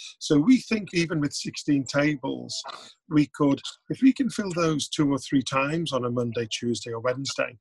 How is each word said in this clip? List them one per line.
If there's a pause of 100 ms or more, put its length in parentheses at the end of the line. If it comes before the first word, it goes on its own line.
(200)
So
we
think
even
with
sixteen
tables, (540)
we
could, (300)
if
we
can
fill
those
two
or
three
times
on
a
Monday,
Tuesday
or
Wednesday